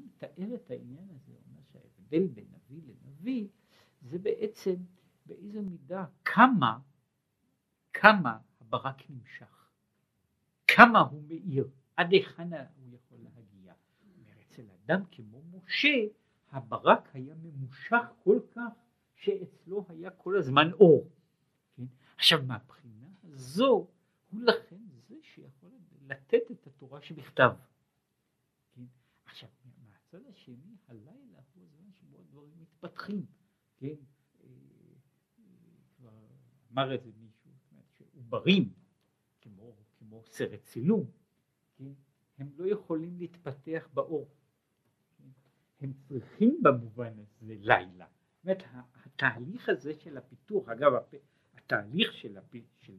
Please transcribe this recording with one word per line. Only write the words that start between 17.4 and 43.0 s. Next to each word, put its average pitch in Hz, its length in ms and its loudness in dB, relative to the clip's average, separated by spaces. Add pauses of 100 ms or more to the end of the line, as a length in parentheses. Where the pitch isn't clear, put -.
ממושך 165 640 -6 (180)
כל 220 140 4 (140)
כך, 233 200 -12 (420)
שאצלו 190 760 -8
היה 170 220 -16
כל 185 260 -6
הזמן 151 360 2
אור. 160 420 10 (1000)
עכשיו, - 260 2
מהבחינה 120 680 -14 (160)
הזו, 175 600 2 (440)
הוא 214 120 -12
לכן 214 400 0 (260)
זה 220 140 -20
שיכול - 480 -20 (360)
לתת 233 440 -2
את - 160 -18
התורה 135 360 -20
שבכתב. 135 480 2 (1200)
כן? 123 120 -20 (400)
עכשיו, - 240 -20 (360)
מהצד 170 420 -20
השני, 175 500 -20 (120)
הלילה 151 520 -20 (140)
הוא 180 100 -20
הזמן 170 280 -20
שבו 143 260 -20
הדברים 147 400 -20
מתפתחים, 165 680 -14 (500)
כן? 135 100 -14
אה, 151 80 -10 (500)
אה, 131 1000 -20 (520)
כבר 113 220 -20 (540)
אמר 135 200 -2
איזה 123 260 -10
מישהו, 113 340 -20
זאת - 200 -20
אומרת, 139 200 -20
שעוברים, 127 800 -2 (680)
כמו, 110 360 -20 (220)
כמו 110 280 -20
סרט - 360 -8
צילום, 165 480 -2 (640)
כן? 135 160 -18 (460)
הם 139 180 -14
לא 185 160 -4
יכולים 175 460 -6